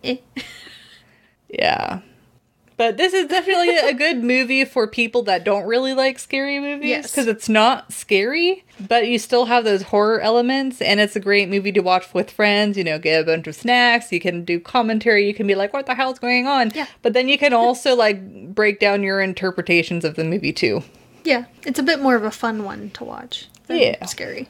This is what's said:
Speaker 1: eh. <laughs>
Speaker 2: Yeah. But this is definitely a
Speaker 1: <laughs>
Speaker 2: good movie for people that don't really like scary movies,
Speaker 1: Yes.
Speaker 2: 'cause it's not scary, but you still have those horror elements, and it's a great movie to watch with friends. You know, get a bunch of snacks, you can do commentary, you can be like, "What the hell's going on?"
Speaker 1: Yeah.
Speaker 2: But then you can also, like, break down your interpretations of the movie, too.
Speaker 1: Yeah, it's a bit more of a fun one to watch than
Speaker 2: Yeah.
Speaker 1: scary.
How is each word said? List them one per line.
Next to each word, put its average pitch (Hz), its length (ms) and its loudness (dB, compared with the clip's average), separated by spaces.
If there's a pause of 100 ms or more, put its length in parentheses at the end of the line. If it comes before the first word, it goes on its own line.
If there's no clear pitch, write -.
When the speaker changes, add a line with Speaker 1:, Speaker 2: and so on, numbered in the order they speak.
Speaker 1:
eh. 254 140 -4 (180)
<laughs> - 1120 -20
Speaker 2:
Yeah. - 520 0 (760)
But 226 200 0
this 359 180 2
is 359 140 0
definitely 349 480 2
a 285 180 2
Speaker 1:
<laughs> - 0 -
Speaker 2:
good 269 300 0
movie 254 400 2
for 254 240 -2
people 233 360 -2
that 185 200 0
don't 202 200 0
really 254 300 0
like 262 240 0
scary 277 400 -4
movies, 285 300 -6
Speaker 1:
Yes. 294 260 -4
Speaker 2:
'cause 262 140 0
it's 220 200 -4
not 220 440 2
scary, 311 720 0 (160)
but 220 260 2
you 240 140 0
still 247 240 2
have 240 180 2
those 202 200 0
horror 214 380 2
elements, 247 640 0
and 202 160 2
it's 208 160 2
a 214 60 -2
great 196 280 2
movie 196 220 -2
to 196 100 2
watch 185 320 0
with - 200 -2
friends. 208 440 2
You 196 60 -2
know, 160 160 -2
get 160 220 2
a 160 40 -2
bunch 160 220 0
of 156 80 -10
snacks, 240 560 2
you 175 80 -2
can 175 260 -4
do 170 140 -2
commentary, 220 680 2
you 202 100 0
can 208 120 -2
be 202 80 2
like, 196 180 -2
"What 277 140 -6
the 254 80 -2
hell's 262 240 -2
going 247 300 0
on?" 262 260 2
Speaker 1:
Yeah. 294 120 -6 (160)
Speaker 2:
But 233 100 0
then 254 160 0
you 277 100 2
can 285 140 4
also, 247 420 2
like, 214 260 2 (320)
break 208 280 0
down 202 240 0
your 196 160 -2
interpretations 180 840 -2
of 156 120 -4
the 160 80 -4
movie, 160 280 -4
too. 110 300 -2 (400)
Speaker 1:
Yeah, 247 220 0 (200)
it's 269 140 -6
a 294 60 -2
bit 294 160 0
more 269 160 4
of 214 80 0
a 214 80 -4
fun 220 320 -6
one 208 300 -12
to - 100 -14
watch - 420 -14 (220)
than 339 100 -2
Speaker 2:
Yeah. - 280 2
Speaker 1:
scary. - 440 -10